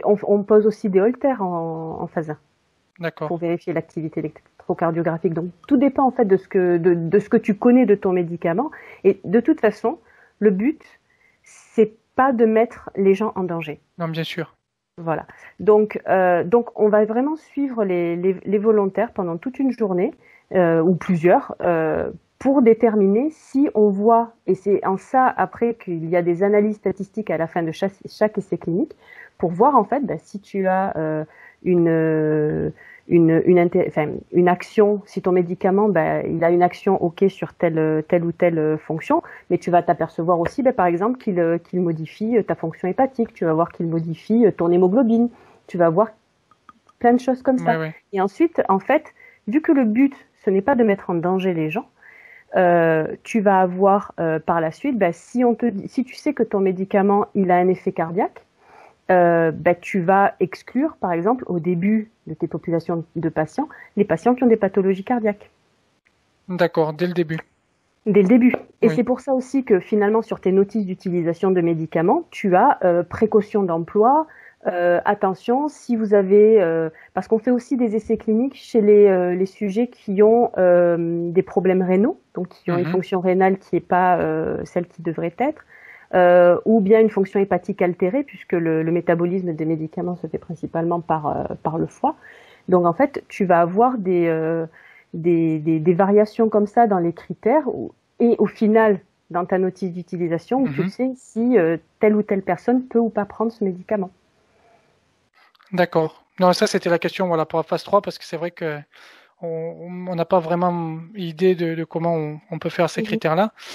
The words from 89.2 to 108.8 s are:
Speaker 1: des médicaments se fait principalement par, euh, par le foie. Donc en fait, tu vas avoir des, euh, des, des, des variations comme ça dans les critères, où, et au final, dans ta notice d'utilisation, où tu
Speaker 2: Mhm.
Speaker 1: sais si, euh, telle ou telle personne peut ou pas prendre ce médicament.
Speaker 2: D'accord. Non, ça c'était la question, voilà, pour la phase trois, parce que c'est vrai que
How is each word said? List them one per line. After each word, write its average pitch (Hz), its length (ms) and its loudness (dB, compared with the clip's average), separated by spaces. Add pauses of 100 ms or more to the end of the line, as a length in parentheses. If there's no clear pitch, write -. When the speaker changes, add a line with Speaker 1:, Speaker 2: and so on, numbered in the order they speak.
Speaker 1:
des 156 120 -6
médicaments 165 520 -6
se 165 100 -12
fait - 100 -8
principalement 170 640 -6
par, 160 260 -4
euh, - 380 -6
par 160 160 -4
le 160 80 -2
foie. - 280 -4 (540)
Donc 180 160 2
en 170 80 2
fait, 285 360 -4
tu - 160 -4
vas 170 160 4
avoir 220 360 0
des, 180 300 0
euh, 165 400 -2 (480)
des, 165 420 0
des, 160 220 -2
des 165 160 2
variations 208 540 2
comme 208 180 0
ça 233 180 2
dans 196 140 0
les 170 140 -2
critères, 254 540 -2
où, 131 260 -8 (260)
et 233 180 4
au - 80 2
final, 214 540 2 (320)
dans 175 140 -4
ta 185 120 -2
notice 185 340 -4
d'utilisation, 175 720 -6
où 247 80 -2
tu 143 120 -4
Speaker 2:
Mhm. 185 80 -4
Speaker 1:
sais 254 260 -6
si, 240 420 -2
euh, 165 200 2 (220)
telle 214 160 2
ou 208 60 0
telle 202 220 -4
personne 247 400 -2
peut 233 160 -2
ou 233 100 0
pas 208 160 -6
prendre 220 260 -6
ce - 120 -8
médicament. 185 480 -6 (1600)
Speaker 2:
D'accord. 170 540 -2 (160)
Non, 180 100 4
ça 202 160 0
c'était 185 220 -2
la 170 100 2
question, 180 300 -4
voilà, 160 160 -2
pour 165 120 -6
la 160 60 -2
phase - 220 -6
trois, 202 160 2
parce 185 160 -12
que - 80 -20
c'est - 100 -12
vrai 170 160 -8
que 156 260 -8 (640)